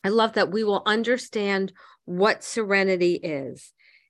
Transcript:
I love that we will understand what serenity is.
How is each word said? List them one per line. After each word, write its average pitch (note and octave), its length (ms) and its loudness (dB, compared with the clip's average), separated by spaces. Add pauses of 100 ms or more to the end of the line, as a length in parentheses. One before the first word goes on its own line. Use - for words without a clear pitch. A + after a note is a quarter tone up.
I F#3+ 60 0
love A3 240 2
that F3+ 180 2
we A3 120 -2
will G3+ 220 0
understand G#3+ 880 0 (300)
what F#3 400 0
serenity F#3+ 720 0
is. C3+ 580 -8 (360)